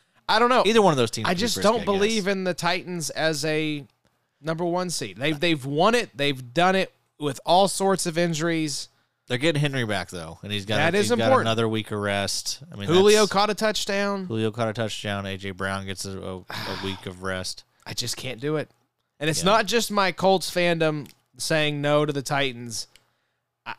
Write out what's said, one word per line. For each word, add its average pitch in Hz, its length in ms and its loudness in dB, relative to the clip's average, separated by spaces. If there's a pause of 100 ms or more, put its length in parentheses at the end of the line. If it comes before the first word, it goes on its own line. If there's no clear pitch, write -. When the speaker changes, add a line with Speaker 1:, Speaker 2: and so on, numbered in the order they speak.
(300)
Speaker 1:
I 208 100 4
don't 240 100 4
know. 247 160 4
Speaker 2:
Either 220 160 6
one 185 100 6
of 139 60 2
those 117 140 2
teams 113 160 -4
Speaker 1:
I 180 40 2
Speaker 2:
could 180 60 0
be 185 40 -4
Speaker 1:
just 233 140 -2
Speaker 2:
brisk, 190 140 2
Speaker 1:
don't 233 120 2
Speaker 2:
I - 40 -8
Speaker 1:
believe 202 400 0
Speaker 2:
guess. 202 60 0
Speaker 1:
in 190 140 -2
the 180 80 0
Titans 175 560 -4
as 151 360 -2
a 156 400 -2 (560)
number 160 220 -4
one 180 260 -2
seed. 101 280 -6
They've, 147 200 -2
they've 147 280 0
won 165 300 2
it. 226 200 0
They've 131 380 -2
done 180 220 4
it 190 180 -2 (260)
with 143 260 -4
all 180 220 6
sorts 196 380 0
of 165 120 -2
injuries. 165 720 -2 (400)
Speaker 2:
They're 123 100 -2
getting 147 240 2
Henry 135 240 0
back, 98 260 -2
though, 82 320 -10
and 101 80 -10
he's 101 140 -2
got, 107 120 0
Speaker 1:
That 170 180 2
is 208 140 2
Speaker 2:
he's 240 80 2
got - 80 0
Speaker 1:
important. 233 220 4
Speaker 2:
another 113 200 2
week 110 240 -2
of 104 80 -4
rest. 101 600 -2 (120)
I - 40 -16
mean, 101 120 -8
Speaker 1:
Julio 202 340 6
Speaker 2:
that's 202 100 2
Speaker 1:
caught 202 180 2
a 208 60 -4
touchdown. 202 680 -2
Speaker 2:
Julio 110 260 -2
caught 113 180 -2
a 104 40 -4
touchdown. 104 520 -4
A 95 120 -6
J 95 140 -8
Brown 95 340 -4
gets 95 200 -8
a, 95 160 -10
a, 92 160 -8
a 92 120 -16
Speaker 1:
<sighs> 95 360 -8
Speaker 2:
week 95 200 -6
of 92 180 -10
rest. 92 400 -6 (220)
Speaker 1:
I 117 80 -12
just 120 220 -6
can't 127 240 -10
do 151 180 -2
it. 139 120 -6 (500)
And 151 100 0
it's 156 100 0
Speaker 2:
Yeah. 170 120 -2
Speaker 1:
not 226 140 4
just 220 260 0
my 196 200 2
Colts 185 400 2
fandom 160 580 0 (280)
saying 151 440 0
no 147 240 4
to 151 60 0
the 139 100 -4
Titans. 123 680 -4 (800)
I, 117 140 -10